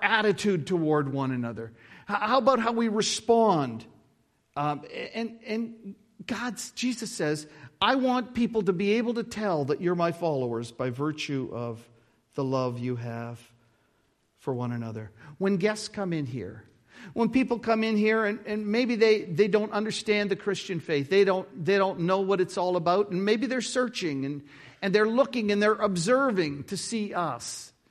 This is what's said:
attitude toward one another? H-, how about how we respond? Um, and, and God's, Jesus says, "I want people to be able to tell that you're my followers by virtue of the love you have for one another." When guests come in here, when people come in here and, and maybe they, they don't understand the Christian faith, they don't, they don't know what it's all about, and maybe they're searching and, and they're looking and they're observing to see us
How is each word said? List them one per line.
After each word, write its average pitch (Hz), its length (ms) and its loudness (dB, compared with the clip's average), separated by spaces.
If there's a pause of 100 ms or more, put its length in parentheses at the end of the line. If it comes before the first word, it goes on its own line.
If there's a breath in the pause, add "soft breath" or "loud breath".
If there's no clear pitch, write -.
attitude 208 640 2
toward 151 440 0
one 135 200 -2
another? 117 400 -6 (360 loud breath)
H-, 202 80 -2
how 220 220 2
about 247 220 4
how 226 100 0
we 233 160 0
respond? 202 960 2 (720)
Um, 147 260 -2 (300)
and, 226 320 -6
and 220 520 -8 (320)
God's, 233 420 -8
Jesus 240 400 -4
says, 151 380 -2 (320 loud breath)
"I 240 160 4
want 247 380 0
people 226 280 0
to 180 100 4
be 196 260 2
able 233 160 0
to 233 100 -4
tell 202 400 -2
that 143 160 0
you're 180 160 0
my 170 160 2
followers 127 580 -2
by 127 200 -4
virtue 143 640 -4
of 117 320 -8 (500 soft breath)
the 139 100 -2
love 127 340 -2
you 123 160 -4
have 117 460 -10 (1000)
for 135 160 -4
one 120 160 -4
another." 113 400 -8 (280 loud breath)
When 196 180 2
guests 208 320 0
come 190 240 -4
in 151 140 -2
here, 113 360 -10 (500 loud breath)
when 220 160 2
people 247 320 2
come 220 240 2
in 220 120 2
here 220 280 4
and, 208 220 -2
and 214 200 -4
maybe 233 300 0
they, 214 260 6
they 180 240 2
don't 208 240 2
understand 208 580 0
the 190 60 0
Christian 185 460 -4
faith, 143 280 -2
they 196 160 6
don't, 190 220 2 (180)
they 196 120 4
don't 190 240 2
know 185 200 2
what 190 200 2
it's 180 180 -2
all 180 180 2
about, 180 340 2
and 190 140 -2
maybe 220 220 2
they're 247 140 -2
searching 180 640 -2
and, 143 180 -6 (400 loud breath)
and 196 100 0
they're 214 140 6
looking 233 460 2
and 202 100 2
they're 214 120 4
observing 196 920 0
to 196 120 -8
see 214 380 -4
us 147 580 -6 (180)